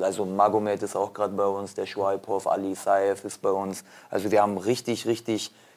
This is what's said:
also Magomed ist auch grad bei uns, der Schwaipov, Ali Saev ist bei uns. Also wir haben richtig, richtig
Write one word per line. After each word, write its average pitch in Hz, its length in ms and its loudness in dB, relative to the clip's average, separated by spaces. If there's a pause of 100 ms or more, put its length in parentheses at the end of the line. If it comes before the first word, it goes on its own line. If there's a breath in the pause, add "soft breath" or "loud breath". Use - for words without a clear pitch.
also 95 240 0
Magomed 101 580 2
ist 101 140 -6
auch 98 160 -2
grad 101 240 -2
bei 101 80 0
uns, 98 300 -2
der 98 100 -4
Schwaipov, 98 640 -2
Ali 95 280 0
Saev 98 520 0
ist - 160 -10
bei 101 80 2
uns. 95 340 -2 (240 loud breath)
Also 101 220 -2
wir 104 100 6
haben 104 160 4
richtig, 113 480 -2
richtig 113 480 -2 (240 soft breath)